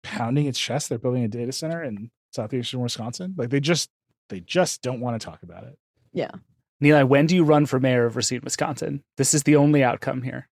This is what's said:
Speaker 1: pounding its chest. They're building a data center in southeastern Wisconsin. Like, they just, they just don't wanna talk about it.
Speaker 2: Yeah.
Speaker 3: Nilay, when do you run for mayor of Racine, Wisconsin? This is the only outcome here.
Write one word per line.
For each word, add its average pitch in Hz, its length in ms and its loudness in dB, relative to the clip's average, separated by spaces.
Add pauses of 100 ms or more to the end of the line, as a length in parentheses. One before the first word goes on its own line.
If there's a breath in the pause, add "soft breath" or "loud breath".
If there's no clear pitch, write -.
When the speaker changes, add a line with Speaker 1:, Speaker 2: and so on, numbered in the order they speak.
Speaker 1:
pounding 143 440 -2
its 123 120 -6
chest. - 300 -4
They're 120 100 -4
building 123 260 -2
a 110 40 -2
data 120 240 -6
center 165 300 -8
in 113 280 -10 (220)
southeastern 123 480 -6
Wisconsin. 123 560 -8
Like, 117 140 -4
they 139 100 2
just, 151 300 0 (400)
they 95 100 -10
just - 420 -2
don't 123 180 -6
wanna 120 180 -4
talk - 240 -14
about 87 220 -18
it. 131 140 -20 (340)
Speaker 2:
Yeah. 160 180 -4 (520)
Speaker 3:
Nilay, 147 240 8
when 139 200 6
do 180 100 2
you 170 80 6
run 147 220 6
for 131 120 -2
mayor 127 280 2
of 113 100 -2
Racine, 123 260 -2
Wisconsin? 143 640 -6 (140)
This 139 160 2
is 147 100 2
the 147 120 6
only 143 280 6
outcome 127 380 -2
here. 127 260 -10 (120)